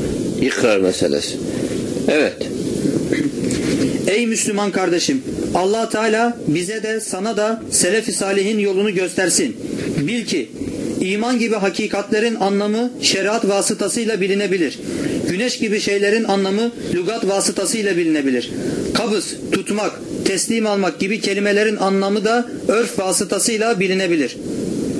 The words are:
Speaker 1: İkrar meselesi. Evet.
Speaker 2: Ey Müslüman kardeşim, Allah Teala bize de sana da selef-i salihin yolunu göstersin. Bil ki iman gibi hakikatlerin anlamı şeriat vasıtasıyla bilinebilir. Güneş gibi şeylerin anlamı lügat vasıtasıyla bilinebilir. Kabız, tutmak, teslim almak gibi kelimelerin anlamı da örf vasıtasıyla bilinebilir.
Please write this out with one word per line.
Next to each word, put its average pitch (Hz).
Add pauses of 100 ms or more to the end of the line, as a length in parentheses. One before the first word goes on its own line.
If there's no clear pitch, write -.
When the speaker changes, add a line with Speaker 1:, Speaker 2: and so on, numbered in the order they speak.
(420)
Speaker 1:
İkrar 117
meselesi. 90 (720)
Evet. 143 (1700)
Speaker 2:
Ey 226
Müslüman 208
kardeşim, 170 (340)
Allah 214
Teala 226 (100)
bize 180
de 220
sana 208
da 220 (100)
selef-i 214
salihin 202
yolunu 202
göstersin. 180 (520)
Bil 226
ki 151 (520)
iman 220
gibi 226
hakikatlerin 208
anlamı 208 (100)
şeriat 202
vasıtasıyla 202
bilinebilir. 190 (500)
Güneş 240
gibi 214
şeylerin 202
anlamı 196 (220)
lügat 196
vasıtasıyla 196
bilinebilir. 139 (420)
Kabız, 208 (160)
tutmak, 208 (260)
teslim 220
almak 196
gibi 196
kelimelerin 202
anlamı 196
da 233 (200)
örf 214
vasıtasıyla 208
bilinebilir. 180 (600)